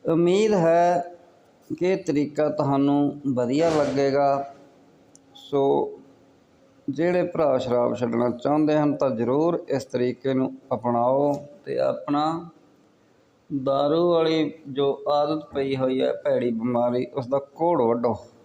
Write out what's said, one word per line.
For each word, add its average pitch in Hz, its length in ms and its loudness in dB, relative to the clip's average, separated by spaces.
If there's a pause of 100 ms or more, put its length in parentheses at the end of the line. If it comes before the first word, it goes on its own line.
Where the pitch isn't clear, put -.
ਉਮੀਦ 175 480 2
ਹੈ 170 640 2 (540)
ਕਿ - 160 -2
ਇਹ 185 100 2
ਤਰੀਕਾ 147 540 -2
ਤੁਹਾਨੂੰ 143 760 0
ਵਧੀਆ 131 440 0
ਲੱਗੇਗਾ। 139 840 0 (800)
ਸੋ - 260 -4 (1300)
ਜਿਹੜੇ 170 340 0
ਭਰਾ 147 360 0
ਸ਼ਰਾਬ 120 380 0
ਛੱਡਣਾ 120 340 0
ਚਾਹੁੰਦੇ 151 460 0
ਹਨ, 151 200 2
ਤਾਂ 139 140 0
ਜ਼ਰੂਰ 127 580 0
ਇਸ 131 160 -2
ਤਰੀਕੇ 127 500 -2
ਨੂੰ 131 160 0 (240)
ਅਪਣਾਓ 120 580 0 (320)
ਤੇ 135 140 -6
ਆਪਣਾ 151 720 -2 (1000)
ਦਾਰੂ 143 600 0
ਵਾਲੀ 160 420 2 (160)
ਜੋ 139 200 0 (240)
ਆਦਤ 147 320 0 (100)
ਪਈ 135 220 -2
ਹੋਈ 131 240 0
ਹੈ, 131 140 2
ਭੈੜੀ 127 360 0
ਬਿਮਾਰੀ, 120 560 0
ਉਸ 131 200 -8
ਦਾ 135 140 -2 (200)
ਘੋੜ 165 220 2
ਵੱਢੋ। 117 340 2 (280)